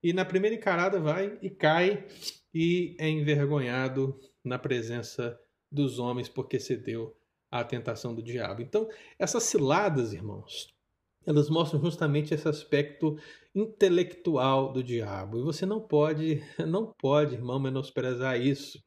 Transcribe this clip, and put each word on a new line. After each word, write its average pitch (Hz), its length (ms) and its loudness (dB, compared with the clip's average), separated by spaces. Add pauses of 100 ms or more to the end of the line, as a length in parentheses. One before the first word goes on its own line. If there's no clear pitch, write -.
E 170 120 2
na 185 100 2
primeira 190 320 0
encarada 190 420 2
vai 180 440 -2
e 190 80 -6
cai 175 560 2 (480)
e 170 440 2
é 156 120 0
envergonhado 135 1080 0 (240)
na 123 160 -4
presença 120 800 -4 (320)
dos 139 280 0
homens 123 320 -4
porque - 280 -4
cedeu 113 560 -6 (360)
à - 120 -4
tentação 120 520 -6
do 113 80 -8
diabo. 117 400 -8
Então, 220 260 -2 (300)
essas 220 240 0
ciladas, 143 720 2
irmãos, 101 600 -12 (540)
elas 147 220 4
mostram 160 320 2
justamente 151 500 0
esse 151 160 0
aspecto 147 680 0 (360)
intelectual 170 1200 2
do 127 100 -2
diabo. 107 560 -4
E 123 40 -2
você 156 240 -2
não 214 120 -2
pode, 156 600 2
<laughs> - 260 -6
não 196 320 -2
pode, 143 360 4
irmão, 123 260 -4
menosprezar 131 800 -2
isso. - 460 -2